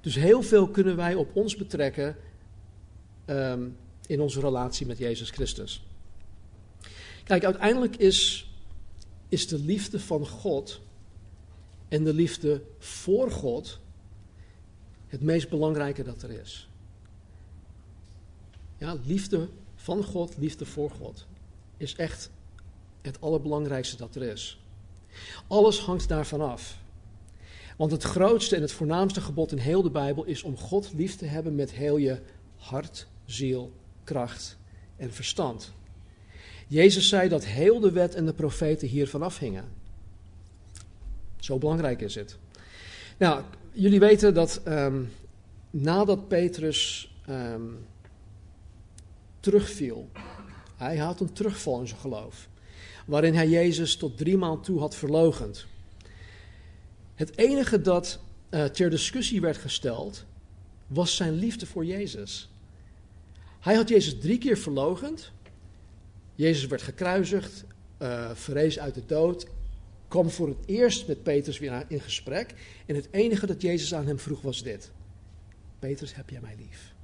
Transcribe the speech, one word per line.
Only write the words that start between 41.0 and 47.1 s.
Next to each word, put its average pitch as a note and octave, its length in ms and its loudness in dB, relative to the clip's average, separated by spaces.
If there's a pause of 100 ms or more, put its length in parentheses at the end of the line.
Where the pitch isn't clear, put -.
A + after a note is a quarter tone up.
Zo C3 180 -4
belangrijk D3+ 440 0
is G2+ 140 -6
het. G#2 220 -10 (800)
Nou, D#3 260 4 (280)
jullie G3+ 280 6
weten G#3 340 10
dat, E3 300 2
ehm, C#3 400 0 (680)
nadat F#3+ 580 2
Petrus, E3+ 840 0 (120)